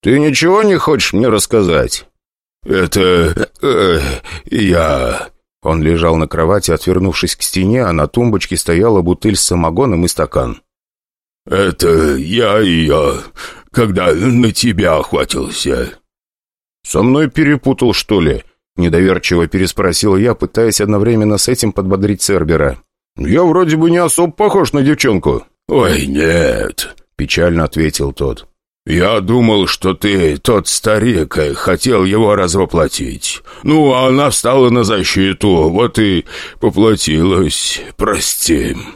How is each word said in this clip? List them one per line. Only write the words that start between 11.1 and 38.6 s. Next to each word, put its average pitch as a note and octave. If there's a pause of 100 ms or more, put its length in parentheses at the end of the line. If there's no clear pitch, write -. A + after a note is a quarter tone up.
"Это E2
я G2+
ее, D#2 (500)
когда F#2+
на A#2
тебя F#2
охватился". - (880)
"Со -
мной C3+
перепутал, C#3
что -
ли?" — C#2+ (320)
недоверчиво F2
переспросил F#2+
я, A2
пытаясь -
одновременно G#2+
с -
этим A#2
подбодрить G2
Цербера. D#2 (400)
"Я C3+
вроде D#3+
бы E3
не E3+
особо E3+
похож G3+
на D3
девчонку". G#2+ (240)
"Ой, D#2
нет", — C#2+ (200)
печально E2
ответил D2+
тот. C2+ (400)
"Я F#2+
думал, G#2+
что F#2+
ты F2
тот G#2
старик, G#2+
и D2+
хотел F#2+
его G#2
развоплотить. F2 (180)
Ну, D3
а B2+
она C3+
встала B2
на A#2+
защиту, F#2+
вот A2
и G2 (340)
поплатилась. F#2+ (160)
Прости". - (200)